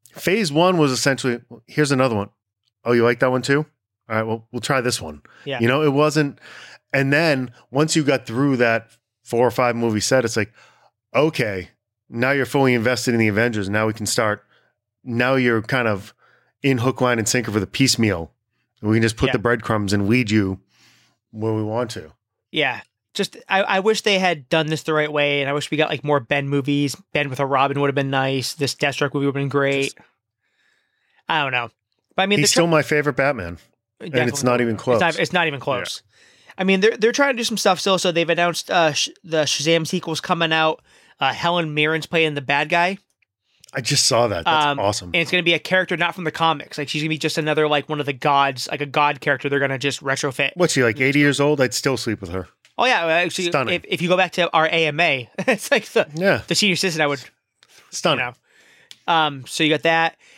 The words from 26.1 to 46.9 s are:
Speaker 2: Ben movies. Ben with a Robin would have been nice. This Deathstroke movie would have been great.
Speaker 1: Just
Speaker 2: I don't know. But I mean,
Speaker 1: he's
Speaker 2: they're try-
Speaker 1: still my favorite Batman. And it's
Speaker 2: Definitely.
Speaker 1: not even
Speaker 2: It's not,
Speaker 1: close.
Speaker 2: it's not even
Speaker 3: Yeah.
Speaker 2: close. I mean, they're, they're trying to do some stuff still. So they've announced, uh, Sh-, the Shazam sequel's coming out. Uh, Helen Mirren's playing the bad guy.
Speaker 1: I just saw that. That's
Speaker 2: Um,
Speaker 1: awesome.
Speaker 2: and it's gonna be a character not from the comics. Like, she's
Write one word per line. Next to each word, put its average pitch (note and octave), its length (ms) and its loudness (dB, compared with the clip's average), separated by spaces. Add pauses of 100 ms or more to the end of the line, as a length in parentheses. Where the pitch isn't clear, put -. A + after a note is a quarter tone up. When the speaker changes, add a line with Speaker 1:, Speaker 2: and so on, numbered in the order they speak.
Speaker 2:
Ben C#3 280 -2
movies. C#3+ 460 0 (180)
Ben C#3+ 160 -2
with C3 120 -6
a C#3 60 2
Robin C#3 340 2
would C#3+ 80 2
have C3 60 -2
been C3+ 160 -2
nice. C3+ 440 -2
This C#3 220 -4
Deathstroke C#3+ 360 -2
movie C#3+ 140 -2
would C3+ 80 0
have C#3 80 -4
been C#3 60 -4
great. C#3 380 0
Speaker 1:
Just - 120 -12 (1300)
Speaker 2:
I D#3+ 140 0
don't C#3 100 -2
know. A#2+ 180 -4 (440)
But F#3+ 80 0
I F#3+ 40 2
mean, G#3 120 2
Speaker 1:
he's - 120 4
Speaker 2:
they're - 80 0
try- E3+ 40 4
Speaker 1:
still E3+ 60 4
my D#3 140 4
favorite D3 340 0
Batman. A2+ 420 -2 (420)
And - 140 -12
it's A#2+ 260 0
Speaker 2:
Definitely. B2+ 40 -2
Speaker 1:
not B2 160 4
even A#2 160 0
Speaker 2:
It's - 100 -12
not, A#2 140 4
Speaker 1:
close. E3 180 2
Speaker 2:
it's E3 140 -2
not F3 160 0
even C#3+ 100 -6
Speaker 3:
Yeah. A#2+ 60 -14
Speaker 2:
close. - 380 -6 (540)
I F#3+ 80 -4
mean, F#3+ 160 2
they're, A3 160 2
they're A3+ 160 2
trying C#4 220 0
to A#3 60 -6
do A3+ 40 -4
some G#3 120 -4
stuff F#3+ 240 0
still. F#3+ 180 2
So F3+ 140 -2
they've E3 160 0
announced, E3+ 420 -2
uh, E3 220 4
Sh-, - 160 -4 (160)
the D#3+ 180 0
Shazam D#3 440 0
sequel's E3+ 340 -4
coming E3 320 -2
out. D#3+ 280 2 (380)
Uh, C3+ 140 0
Helen E3+ 420 -2
Mirren's D3+ 320 0
playing D#3+ 280 0
the C#3+ 60 -4
bad C#3+ 280 -2
guy. F3 300 0 (760)
Speaker 1:
I C3+ 60 -6
just C3+ 260 0
saw A#2+ 220 2
that. F2 160 -4
That's D#3 220 2
Speaker 2:
Um, C#3+ 120 -2
Speaker 1:
awesome. G2+ 340 -2
Speaker 2:
and F3+ 40 -2
it's E3 140 0
gonna F3+ 120 0
be E3+ 120 2
a D3+ 40 0
character F#3 380 -2
not E3+ 180 -2
from F3 100 -10
the D#3 60 -4
comics. D#3+ 480 -2
Like, C#3+ 100 -6
she's D3+ 140 -4